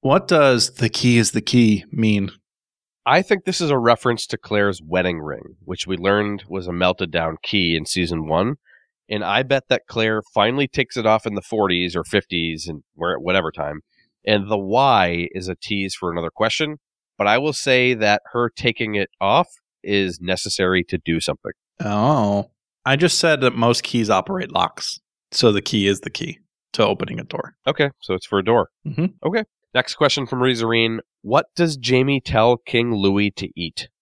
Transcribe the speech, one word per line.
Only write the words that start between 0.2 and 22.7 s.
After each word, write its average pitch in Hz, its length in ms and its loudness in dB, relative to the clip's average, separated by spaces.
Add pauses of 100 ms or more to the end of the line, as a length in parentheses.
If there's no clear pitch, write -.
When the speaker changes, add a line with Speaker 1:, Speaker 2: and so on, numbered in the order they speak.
Speaker 1:
does 135 480 4
"the 117 140 0
key 120 280 2
is 110 140 2
the 110 100 -2
key" 110 500 2
mean? 104 400 0 (720)
Speaker 2:
I 143 160 4
think 190 240 -2
this 185 160 -2
is 160 80 0
a 143 80 4
reference 117 500 2
to 110 100 -6
Claire's 101 480 -2
wedding 90 340 0
ring, 76 440 -12
which - 240 -8
we 92 100 -4
learned 101 520 0
was 90 180 -8
a 90 60 -6
melted 90 380 0
down 82 300 -2
key 87 360 0
in 76 80 -4
season 82 420 -2
one. 95 280 0 (540)
And 104 140 -6
I 101 200 0
bet 135 260 -2
that 123 180 0
Claire 110 340 -2 (120)
finally 123 340 2
takes - 300 -4
it 113 80 -2
off 110 200 2
in 107 100 -4
the 95 60 -4
forties 90 540 0
or 85 80 -4
fifties 82 640 -2
and 76 160 -12 (100)
where, 85 240 -4
whatever 90 340 0
time. 76 280 -8 (460)
And 104 260 0
the 107 60 2
why 98 760 2
is 92 160 -8
a 90 80 -8
tease 98 400 -6
for 87 160 -6
another 85 180 -4
question. 147 500 -4 (380)
But 101 100 0
I 107 100 4
will 143 160 -2
say 127 400 2
that 104 280 2 (120)
her 120 160 0
taking 110 460 -2
it 98 140 -2 (120)
off 120 260 2 (400)
is 95 340 0
necessary 92 680 0
to 92 140 -2
do 82 160 0
something. - 340 -6 (300)
Speaker 1:
Oh. 104 680 0 (340)